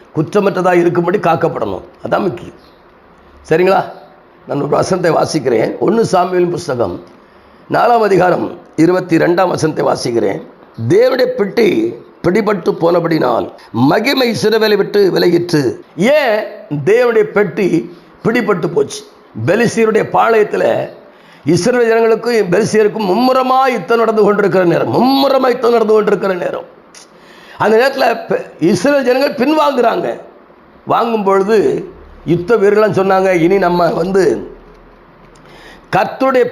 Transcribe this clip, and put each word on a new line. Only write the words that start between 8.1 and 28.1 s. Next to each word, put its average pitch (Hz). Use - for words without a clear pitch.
இருபத்தி 175
ரெண்டாம் 175
வசனத்தை 147
வாசிக்கிறேன். 113
"தேவனுடைய 254
பெட்டி 196
பிடிபட்டு 196
போனபடினால் 160
மகிமை 226
இஸ்ரவேலை 214
விட்டு 202
விலகிற்று." 170
ஏன் 262
தேவனுடைய 226
பெட்டி 196
பிடிபட்டு 196
போச்சு? 139
பெலிஸ்தியருடைய 214
பாளையத்துல 208
இஸ்ரவேல் 226
ஜனங்களுக்கும் 226
பெலிஸ்தியருக்கும் 208
மும்முரமா 254
யுத்தம் 233
நடந்து 214
கொண்டிருக்கிற 196
நேரம், 139
மும்முரமா 262
யுத்தம் 233
நடந்து 220
கொண்டிருக்கிற 196
நேரம். -
அந்த 202
நேரத்துல 262